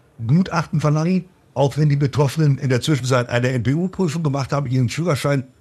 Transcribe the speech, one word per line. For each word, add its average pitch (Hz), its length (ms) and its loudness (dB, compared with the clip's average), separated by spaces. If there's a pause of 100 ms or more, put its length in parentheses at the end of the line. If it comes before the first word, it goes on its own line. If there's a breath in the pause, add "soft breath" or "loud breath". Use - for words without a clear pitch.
(260)
Gutachten 160 540 0
verlangen, 156 460 0 (260)
auch 139 240 0
wenn 151 140 2
die 143 60 2
Betroffenen 143 600 0
in 131 140 -2
der 123 100 2
Zwischenzeit 123 480 0
eine 123 220 0
N 127 120 -2
P 131 120 0
U-Prüfung 170 480 -2
gemacht 139 300 -4
haben, 143 140 -2
ihren 127 220 0
Führerschein 143 560 -2 (160)